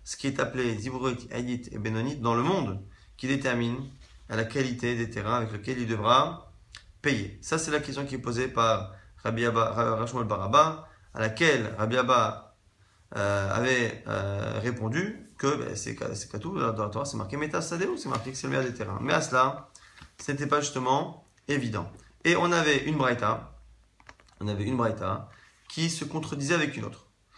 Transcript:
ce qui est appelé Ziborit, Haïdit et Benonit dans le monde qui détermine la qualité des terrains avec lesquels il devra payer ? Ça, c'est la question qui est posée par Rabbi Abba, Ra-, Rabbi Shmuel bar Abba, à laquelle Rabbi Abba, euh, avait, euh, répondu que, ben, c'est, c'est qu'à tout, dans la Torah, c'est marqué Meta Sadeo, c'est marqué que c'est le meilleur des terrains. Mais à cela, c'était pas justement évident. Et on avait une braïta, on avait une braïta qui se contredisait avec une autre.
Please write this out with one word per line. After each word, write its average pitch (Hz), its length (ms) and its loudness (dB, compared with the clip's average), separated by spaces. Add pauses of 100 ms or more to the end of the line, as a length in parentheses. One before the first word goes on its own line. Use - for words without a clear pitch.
ce - 120 -10
qui - 120 -4
est 135 120 -2
appelé 127 380 0
Ziborit, 127 540 -4
Haïdit 123 400 -4
et 113 80 -8
Benonit 113 380 -2
dans 117 180 2
le 120 80 4
monde 135 420 0 (320)
qui 127 100 -6
détermine 131 600 0 (400)
la 110 140 0
qualité 123 520 -2
des 113 140 -2
terrains 107 280 -2
avec 113 140 -2
lesquels 123 280 -6
il 117 80 -2
devra 120 640 2 (500)
payer ? 107 400 -2
Ça, - 160 -2
c'est 160 140 -4
la 147 80 2
question 139 260 -6
qui 135 100 -6
est 120 40 -6
posée 120 280 -2
par 113 460 2 (300)
Rabbi 113 220 0
Abba, 113 260 4
Ra-, 113 240 2
Rabbi 120 160 -2
Shmuel 123 160 -2
bar 98 160 -2
Abba, 151 440 4 (260)
à - 60 -6
laquelle 113 580 4
Rabbi 113 200 2
Abba, 123 580 2 (600)
euh, 101 360 2
avait, 120 560 2
euh, 104 540 -2
répondu 120 760 -4
que, 139 180 2
ben, - 200 -4
c'est, 113 220 -6 (180)
c'est - 140 -10
qu'à 107 100 -8
tout, 180 200 -4
dans 110 240 0
la 104 60 -2
Torah, 110 160 -4
c'est - 120 -6
marqué 107 200 -6
Meta 151 240 -2
Sadeo, 190 360 -2
c'est - 120 -8
marqué 127 220 -4
que 131 60 -8
c'est 131 100 -6
le 135 40 -2
meilleur 135 140 0
des 123 80 -4
terrains. 101 280 -6
Mais 139 120 0
à 165 80 4
cela, 131 480 2 (480)
c'était 143 300 -2
pas 147 120 4
justement 135 640 0 (220)
évident. 113 420 -2 (340)
Et 170 120 6
on 175 160 4
avait 151 340 4
une 156 120 0
braïta, 120 640 0 (840)
on 104 60 -4
avait 104 160 -2
une 127 140 0
braïta 110 520 -2 (400)
qui 165 200 -2
se 165 160 -4
contredisait 151 500 -2
avec 151 220 0
une 107 80 -6
autre. - 220 -14 (300)